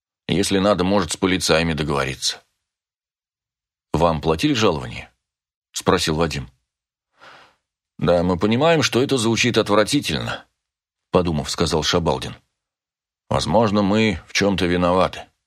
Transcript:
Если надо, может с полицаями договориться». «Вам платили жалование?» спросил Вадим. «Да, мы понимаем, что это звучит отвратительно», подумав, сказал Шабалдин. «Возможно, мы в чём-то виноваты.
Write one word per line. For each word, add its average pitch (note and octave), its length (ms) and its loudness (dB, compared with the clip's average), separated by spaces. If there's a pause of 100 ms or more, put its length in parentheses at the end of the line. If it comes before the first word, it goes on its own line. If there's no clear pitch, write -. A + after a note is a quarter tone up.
(280)
Если G2 320 0
надо, F#2+ 240 2
может F#2+ 280 0
с - 60 -8
полицаями E2+ 560 0
договориться». C#2 680 -4 (1500)
«Вам D#2+ 280 2
платили D#2+ 320 0
жалование?» D#2 580 -2 (600)
спросил F2 440 -2
Вадим. D2+ 340 -4 (1500)
«Да, F2 240 2
мы F2+ 140 0
понимаем, C3 440 2
что A#2+ 220 2
это C#3 140 0
звучит A2+ 400 0
отвратительно», G2 880 0 (680)
подумав, E2+ 380 0
сказал D#2 340 -2
Шабалдин. D#2 520 -2 (920)
«Возможно, G#2 520 0
мы G#2 460 0
в - 60 -20
чём-то G2 320 0
виноваты. F2 600 0 (220)